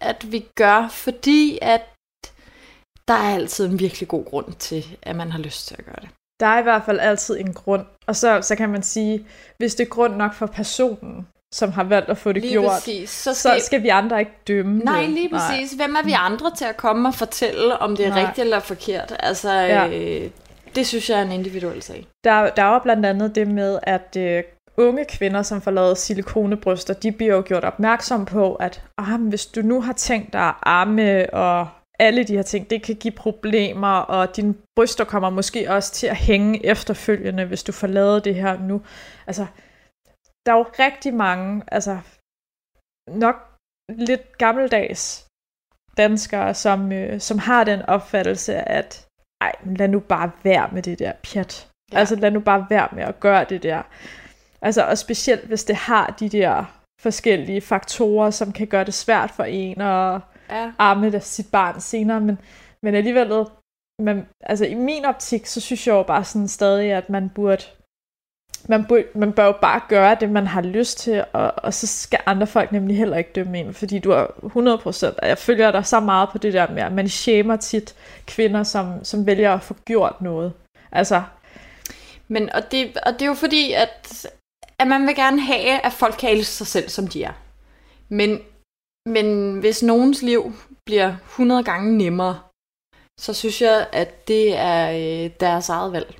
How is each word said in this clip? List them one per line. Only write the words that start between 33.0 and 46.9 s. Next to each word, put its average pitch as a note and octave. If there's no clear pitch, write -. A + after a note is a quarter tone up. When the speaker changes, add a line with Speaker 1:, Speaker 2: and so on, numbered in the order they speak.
Speaker 2:
problemer, G#3
og F#3
dine G#3
bryster A3+
kommer F#3+
måske G3
også G3
til -
at -
hænge G#3+
efterfølgende, G3
hvis F#3
du G3+
får -
lavet G3+
det G3+
her F#3
nu." G3
Altså, G3
der A#3+
er A3+
jo A#3
rigtig C4+
mange, G3
altså, G3
nok A3+
lidt A#3+
gammeldags A#3
danskere, G#3
som, G3